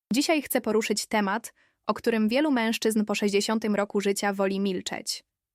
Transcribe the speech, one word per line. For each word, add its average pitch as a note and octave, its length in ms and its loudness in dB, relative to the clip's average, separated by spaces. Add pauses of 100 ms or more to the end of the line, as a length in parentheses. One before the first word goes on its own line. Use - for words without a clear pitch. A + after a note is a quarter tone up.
(120)
Dzisiaj D4 300 2
chcę - 180 0
poruszyć G#3+ 460 0
temat, G#3 480 -2 (320)
o G#3 80 0
którym A3 340 2
wielu D4 220 2
mężczyzn A3 540 2
po G#3 100 -2
sześćdziesiątym G#3 600 0
roku G3+ 260 0
życia G3+ 320 0
woli G3 280 0
milczeć. - 640 -4 (300)